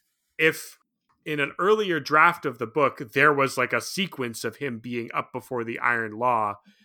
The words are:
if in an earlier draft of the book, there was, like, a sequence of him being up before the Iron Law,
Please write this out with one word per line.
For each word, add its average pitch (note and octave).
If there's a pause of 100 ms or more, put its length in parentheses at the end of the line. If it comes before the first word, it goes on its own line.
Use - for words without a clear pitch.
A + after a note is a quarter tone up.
(380)
if D#3 (480)
in D3+
an C#3+
earlier F#3+
draft D#3
of B2
the A#2+
book, C3
there D3
was, C3+
like, B2
a A2+
sequence B2+
of A2+
him B2+
being A#2+
up -
before A#2+
the A#2
Iron A2+
Law, A2+ (300)